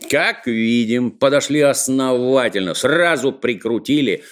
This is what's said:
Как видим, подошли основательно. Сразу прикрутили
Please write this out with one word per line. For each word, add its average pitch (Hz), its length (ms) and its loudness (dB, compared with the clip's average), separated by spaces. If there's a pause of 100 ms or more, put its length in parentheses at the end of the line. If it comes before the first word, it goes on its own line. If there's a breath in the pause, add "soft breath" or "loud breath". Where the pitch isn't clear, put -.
Как 185 380 -2
видим, 117 640 0
подошли 143 500 0
основательно. 127 1120 0
Сразу 143 600 0
прикрутили 117 1000 -2